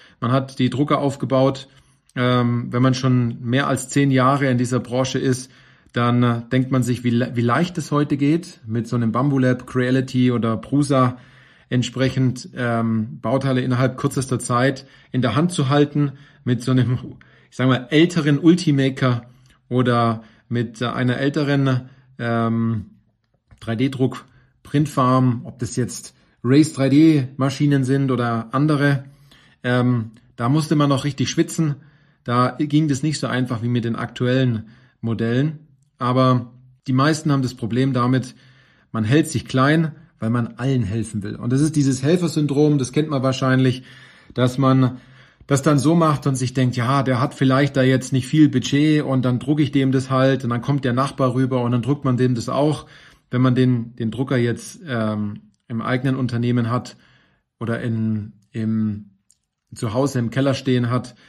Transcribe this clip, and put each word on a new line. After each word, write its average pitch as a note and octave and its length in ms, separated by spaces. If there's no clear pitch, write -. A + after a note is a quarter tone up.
Man A#2+ 100
hat C3 280
die B2+ 100
Drucker C#3+ 300
aufgebaut. C3 680
Ähm, B2 540
wenn B2 140
man C3 100
schon B2 480
mehr B2+ 240
als C#3 240
zehn C#3 220
Jahre C3 400
in A#2+ 80
dieser B2 200
Branche C3 380
ist, B2+ 320
dann, A#2+ 300
äh, A#2 200
denkt C3 180
man C3 140
sich, A#2+ 200
wie B2 60
le-, A#2 240
wie A#2 80
leicht B2 380
es - 120
heute D3 240
geht, D3 520
mit A2+ 200
so B2+ 80
einem A#2 160
Bambulab, B2+ 540
Creality B2+ 640
oder A2+ 260
Prusa C3 640
entsprechend, B2+ 840
ähm, A2+ 680
Bauteile C3 380
innerhalb B2+ 360
kürzester C3+ 400
Zeit B2+ 480
in B2+ 120
der A2 120
Hand E3+ 160
zu C#3 160
halten, D3 440
mit B2 180
so - 80
einem, B2 300
ich - 80
sag B2+ 120
mal, B2 200
älteren D3+ 480
Ultimaker C3+ 840
oder A#2+ 540
mit, A#2+ 320
äh, B2+ 60
einer B2 320
älteren, C#3 720
ähm, A2+ 720
drei A#2 160
D C3 140
Druck, B2+ 360
Printfarm, C3 840
ob - 120
das - 180
jetzt - 380
Race C#3+ 300
drei C3+ 160
D D3 480
Maschinen C#3 460
sind C3+ 280
oder A#2 400
andere. C#3+ 540
Ähm, B2 480
da A#2+ 140
musste D#3 260
man D3 140
noch C3+ 140
richtig C3+ 280
schwitzen. D#3+ 460
Da B2 360
ging D3+ 280
das C3+ 140
nicht D3+ 180
so C#3 60
einfach B2 380
wie A#2+ 60
mit A#2+ 160
den A#2 100
aktuellen B2 720
Modellen. A#2 600
Aber B2+ 520
die C3+ 60
meisten D3+ 360
haben C#3 120
das B2 140
Problem B2 360
damit, B2+ 420
man A2+ 100
hält D3 240
sich - 160
klein, D3+ 480
weil A2+ 120
man A#2+ 260
allen B2+ 280
helfen G#2 400
will. G#2+ 120
Und A#2+ 160
das C3+ 80
ist D3+ 160
dieses C3+ 260
Helfersyndrom, D3+ 760
das B2+ 160
kennt D#3 160
man C3+ 120
wahrscheinlich, C3 600
dass B2 240
man C3 420
das C#3 160
dann D3+ 160
so D3 180
macht D#3 300
und C3+ 100
sich B2 180
denkt, B2+ 240
„Ja, C3 260
der B2+ 160
hat C3+ 140
vielleicht C#3 420
da C3+ 60
jetzt C3 320
nicht B2+ 140
viel D#3 200
Budget C#3+ 560
und C3 220
dann B2+ 140
drucke D3+ 220
ich C3 120
dem C3+ 180
das C3 180
halt C3 360
und A#2 60
dann A#2+ 100
kommt C#3 240
der A#2+ 80
Nachbar C3 400
rüber B2+ 300
und A#2+ 100
dann A#2+ 80
druckt C#3 240
man B2+ 100
dem B2+ 180
das A2+ 140
auch.“ D3 380
Wenn B2+ 120
man B2+ 120
den, B2 440
den A2+ 120
Drucker B2+ 280
jetzt, A#2+ 500
ähm, G#2+ 540
im A2+ 140
eigenen B2+ 340
Unternehmen A#2+ 540
hat - 260
oder A#2 220
in, A2 500
im, A2 560
zu A2 180
Hause C3 260
im A#2 100
Keller C3+ 240
stehen B2 360
hat, - 260